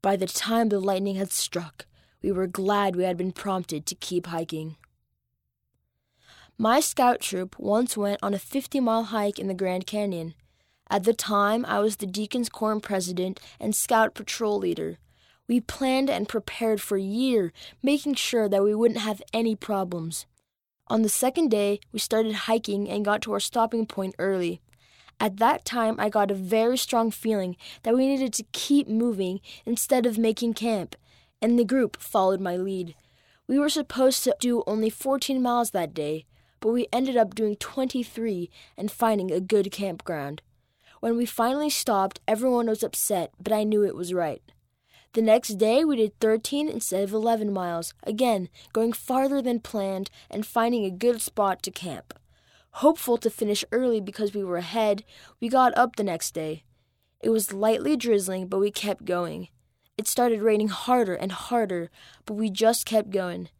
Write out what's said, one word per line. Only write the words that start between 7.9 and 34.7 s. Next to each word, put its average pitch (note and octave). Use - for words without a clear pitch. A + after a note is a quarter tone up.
went G3+
on G3+
a G3
fifty-mile A#3
hike G3+
in F#3+
the G3
Grand F#3
Canyon. F#3
At G3+
the A3
time, G#3
I G#3
was G#3
the G#3
Deacon's G#3+
Quorum G#3+
president F#3
and G#3+
scout A3
patrol G#3
leader. E2
We A#3+
planned C4
and G#3
prepared A3
for -
a G3
year, G#3+
making C#4+
sure A3
that G3
we G#3
wouldn't A3+
have G#3
any A3+
problems. F3+
On A3
the A3
second C4
day, G#3
we A3+
started A3
hiking G#3
and G#3
got G#3
to G#3+
our G3+
stopping A3+
point F#3+
early. F3+
At G#3
that A#3
time, A3+
I G#3+
got G3+
a -
very A3
strong A3+
feeling G3
that A3+
we C4
needed C4+
to A3
keep -
moving G3
instead A#3+
of A3+
making A3+
camp, G#3+
and A#3
the A#3+
group A#3+
followed F#3+
my F3+
lead. F#3
We C4+
were D4
supposed C4
to B3
do A#3+
only A3